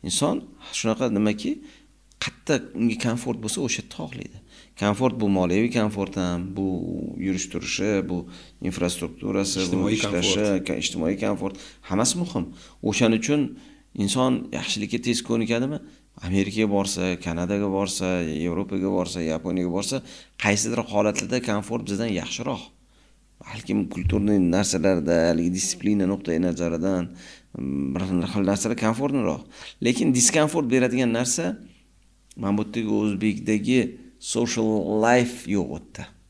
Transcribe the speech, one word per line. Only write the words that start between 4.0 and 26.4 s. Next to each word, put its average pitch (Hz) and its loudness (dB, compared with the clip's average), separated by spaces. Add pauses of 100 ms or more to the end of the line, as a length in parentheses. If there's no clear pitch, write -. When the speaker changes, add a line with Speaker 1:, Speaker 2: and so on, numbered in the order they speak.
Speaker 1:
Komfort 110 2
bu 107 2
moliyaviy 95 4
komfort 101 0
ham, 90 -2
bu 95 -2 (500)
yurish 92 -2
turishi, 98 -2
bu 87 -4 (320)
infrastrukturasi, 95 -2
bu 92 0
Speaker 2:
Ijtimoiy 92 2
Speaker 1:
ishlashi, 98 2
Speaker 2:
komfort. 101 2
Speaker 1:
ka-, 78 -2
ijtimoiy 87 -2
komfort, 98 -4 (240)
hammasi 113 0
muhim. 101 -4 (300)
O'shaning 113 2
uchun 143 0 (380)
inson 127 2
yaxshilikka 104 -4
tez 120 0
ko'nikadimi? 117 0 (400)
Amerikaga 98 2
borsa, 92 0
Kanadaga 92 0
borsa, 95 0 (240)
Yevropaga 95 -2
borsa, 90 -2
Yaponiyaga 87 -2
borsa, 104 -4 (360)
qaysidir 110 0 (140)
holatlarda 107 2
komfort 110 -4
bizdan 101 -2 (120)
yaxshiroq. - -6 (800)
Balkim 104 -2
kulturniy 101 2
narsalarda, 85 4
haligi 85 2
disiplina 98 0
nuqtai 87 0